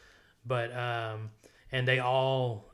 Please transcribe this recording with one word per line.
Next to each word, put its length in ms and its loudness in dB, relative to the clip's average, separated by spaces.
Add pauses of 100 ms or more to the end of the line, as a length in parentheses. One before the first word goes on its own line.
(460)
But, 300 -2
um, 560 -4 (400)
and 160 0
they 120 6
all, 760 2